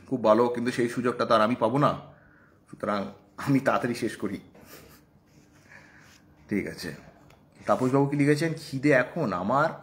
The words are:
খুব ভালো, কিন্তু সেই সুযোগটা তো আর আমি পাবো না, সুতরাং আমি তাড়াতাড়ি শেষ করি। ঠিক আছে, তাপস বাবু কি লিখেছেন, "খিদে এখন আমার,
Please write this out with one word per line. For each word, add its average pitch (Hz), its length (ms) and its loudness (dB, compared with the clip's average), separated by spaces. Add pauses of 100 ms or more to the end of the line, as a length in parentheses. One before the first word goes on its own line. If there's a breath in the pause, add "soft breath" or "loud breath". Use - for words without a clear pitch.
খুব 120 180 -4
ভালো, 113 240 6
কিন্তু 117 220 -2
সেই 120 180 0
সুযোগটা 120 360 -2
তো 117 100 2
আর 110 60 4
আমি 110 140 2
পাবো 120 240 0
না, 135 200 2 (720 soft breath)
সুতরাং 101 420 -6 (240)
আমি 135 240 0
তাড়াতাড়ি 120 340 0
শেষ 113 220 -6
করি। 98 220 -6 (2000 loud breath)
ঠিক 95 180 -4
আছে, 82 280 -12 (720)
তাপস 120 260 0
বাবু 139 140 2
কি 143 100 -4
লিখেছেন, 147 440 2
"খিদে 143 320 0
এখন 127 400 0
আমার, 104 360 0 (140)